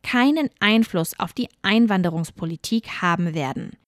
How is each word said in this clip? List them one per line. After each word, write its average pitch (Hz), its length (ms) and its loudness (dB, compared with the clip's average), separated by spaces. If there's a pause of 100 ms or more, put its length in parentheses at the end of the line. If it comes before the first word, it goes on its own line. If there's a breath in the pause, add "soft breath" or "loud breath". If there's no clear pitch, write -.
keinen 277 460 2 (100)
Einfluss 208 580 2
auf - 140 -6
die - 160 -6 (140)
Einwanderungspolitik 185 1400 0
haben 175 340 0
werden. 139 420 -6 (100)